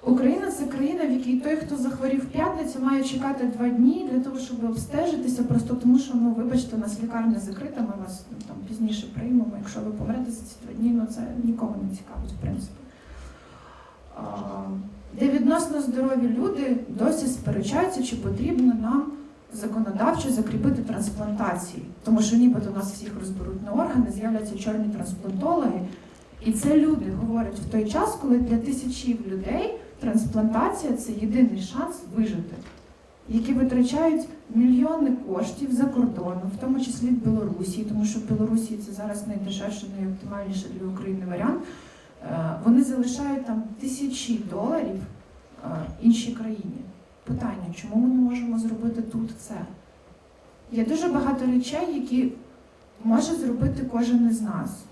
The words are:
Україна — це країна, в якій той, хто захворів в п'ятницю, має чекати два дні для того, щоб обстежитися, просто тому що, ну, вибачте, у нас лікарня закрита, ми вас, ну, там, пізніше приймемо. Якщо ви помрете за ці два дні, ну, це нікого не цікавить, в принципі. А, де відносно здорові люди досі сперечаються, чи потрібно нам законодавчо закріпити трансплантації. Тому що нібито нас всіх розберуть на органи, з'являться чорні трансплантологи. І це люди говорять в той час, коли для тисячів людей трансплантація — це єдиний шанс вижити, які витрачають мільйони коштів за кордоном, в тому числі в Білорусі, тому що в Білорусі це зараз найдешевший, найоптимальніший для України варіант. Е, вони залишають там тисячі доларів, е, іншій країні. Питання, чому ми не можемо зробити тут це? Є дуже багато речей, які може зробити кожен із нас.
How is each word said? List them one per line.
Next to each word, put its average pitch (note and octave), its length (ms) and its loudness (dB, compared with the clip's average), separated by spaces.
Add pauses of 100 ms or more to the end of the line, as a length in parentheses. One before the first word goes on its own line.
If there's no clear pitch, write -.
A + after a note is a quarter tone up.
Україна — C4+ 560 4
це C#4 60 -2
країна, C#4+ 420 0
в B3+ 60 2
якій B3+ 240 0
той, D4+ 200 0
хто D4 200 -4
захворів C4 440 0
в - 60 -6
п'ятницю, D#4+ 560 -2
має C4+ 220 2
чекати C4+ 400 -2
два A3+ 240 0
дні C4+ 440 4
для B3+ 80 2
того, C4 180 -6
щоб A#3 260 -6
обстежитися, B3+ 760 -2
просто A#3+ 320 2
тому B3 240 6
що, C4 160 0
ну, A#3 160 4
вибачте, A#3+ 460 0
у - 20 0
нас A3 240 -4
лікарня A3+ 360 0
закрита, G#3+ 420 -8
ми G3 240 -4
вас, - 260 -12
ну, - 80 -12 (100)
там, - 80 -12 (120)
пізніше G#3+ 460 -2
приймемо. A#3 460 2
Якщо G#3+ 200 -8
ви G#3+ 100 -4
помрете A#3 400 -4
за A3+ 100 -10
ці - 240 -16
два - 100 -14
дні, A3+ 160 2
ну, A3+ 160 2
це - 140 -8 (240)
нікого A3 380 0
не F#3+ 140 -4
цікавить, - 420 -10
в - 20 -10
принципі. - 340 -6 (1400)
А, - 60 -10 (1000)
де C#4 80 4
відносно C#4+ 520 4
здорові B3+ 480 2 (100)
люди C#4 380 0 (120)
досі C#4+ 380 2
сперечаються, C4+ 760 0
чи - 140 -2
потрібно B3 640 2
нам C#4 320 0 (400)
законодавчо G#3+ 800 0
закріпити - 520 2
трансплантації. G#3 1000 -4 (220)
Тому A3 180 6
що A3 140 4
нібито G#3+ 340 6
нас G3 220 -4
всіх G#3 180 -10 (100)
розберуть F#3+ 440 -6
на G#3 80 -8
органи, B3+ 380 4
з'являться G#3+ 480 -2
чорні G#3+ 360 0
трансплантологи. G3 840 0 (680)
І A3 60 4
це C#4+ 240 4
люди C#4+ 440 4
говорять A3+ 380 -2
в - 120 -6
той G#3+ 200 2
час, G4+ 320 0
коли B3 160 6
для A3+ 180 4
тисячів B3 600 -2 (100)
людей G3 460 -2 (260)
трансплантація — A3+ 960 2
це - 160 -6
єдиний G#3 500 4
шанс E4 340 -6 (200)
вижити, G3 400 -2 (720)
які A#3 240 0
витрачають B3+ 760 4 (260)
мільйони C4 560 6
коштів G3 640 -2
за B3 120 4
кордоном, F#3 720 0
в - 40 -8
тому C4 200 2
числі A#3+ 280 -2
в A3+ 160 2
Білорусі, G#3+ 600 0
тому G#3+ 200 0
що G#3+ 160 -2
в - 20 -8
Білорусі A3 540 0
це G3+ 160 -10
зараз G3+ 340 -8
найдешевший, G3 600 -6 (120)
найоптимальніший F#3+ 680 -6 (100)
для F#3+ 60 -6
України F#3+ 420 -6
варіант. A3 340 -4 (600)
Е, E3 320 -4 (100)
вони A#3+ 200 8
залишають B3+ 640 -2
там A3 160 -2 (180)
тисячі B3+ 600 -4 (100)
доларів, G#3+ 500 -2 (640)
е, - 40 -6 (340)
іншій A#3 300 4
країні. A3 480 -8 (440)
Питання, G3 500 -4
чому A3 320 0
ми B3+ 80 4
не B3+ 60 4
можемо A#3+ 380 0
зробити A3+ 440 -2
тут A3+ 360 -6
це? - 160 -14 (1160)
Є A3+ 120 2
дуже E4 240 2
багато C4 380 2
речей, D4 480 0
які B3+ 380 0 (720)
може A#3 300 4
зробити C4+ 580 0
кожен A#3 380 4
із G#3+ 120 0
нас. F3 280 -4 (220)